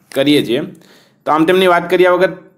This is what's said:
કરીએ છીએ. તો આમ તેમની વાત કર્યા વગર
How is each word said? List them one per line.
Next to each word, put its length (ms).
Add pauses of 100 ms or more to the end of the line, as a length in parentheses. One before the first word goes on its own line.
(140)
કરીએ 320
છીએ. 140 (680)
તો 60
આમ 120
તેમની 220
વાત 240
કર્યા 200
વગર 180 (300)